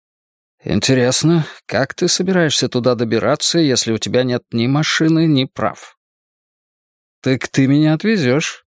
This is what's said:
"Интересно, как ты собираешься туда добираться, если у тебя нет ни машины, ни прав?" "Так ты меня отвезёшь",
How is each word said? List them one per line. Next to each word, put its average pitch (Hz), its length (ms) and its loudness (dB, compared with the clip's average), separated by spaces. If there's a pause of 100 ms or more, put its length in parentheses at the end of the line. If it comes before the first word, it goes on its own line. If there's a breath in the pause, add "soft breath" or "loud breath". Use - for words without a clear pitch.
(640)
"Интересно, 131 840 2 (200 loud breath)
как 127 280 -4
ты 180 140 -2
собираешься 175 600 0
туда 123 260 0
добираться, 117 640 0
если 127 340 0
у 110 60 -2
тебя 123 240 0
нет 123 200 -2 (100)
ни 117 140 0
машины, 160 600 2
ни 135 200 2
прав?" - 500 -8 (1300)
"Так 131 260 -2
ты 135 180 2
меня 151 280 2
отвезёшь", 160 720 -2 (120)